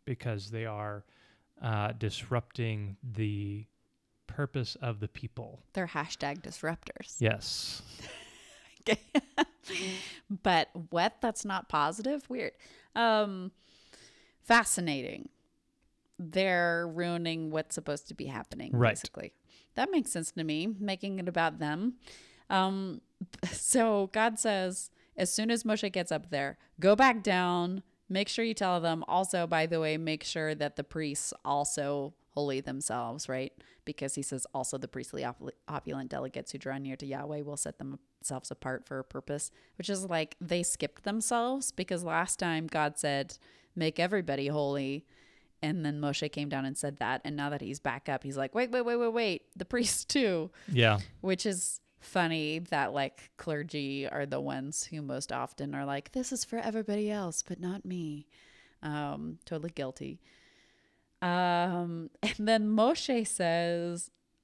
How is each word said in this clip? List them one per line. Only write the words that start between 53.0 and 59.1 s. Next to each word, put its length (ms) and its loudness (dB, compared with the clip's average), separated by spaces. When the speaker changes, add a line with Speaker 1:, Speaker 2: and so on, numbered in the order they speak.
Speaker 2:
clergy 680 -2
are 200 -2
the 140 -2
ones 440 -4
who 160 -8
most 320 -6
often 420 -4
are 120 -2
like, 260 -4
"This 200 -4
is 120 -4
for 140 -6
everybody 520 -2
else, 320 -4
but 180 -8
not 260 -6
me." 400 -6
Um, 640 -4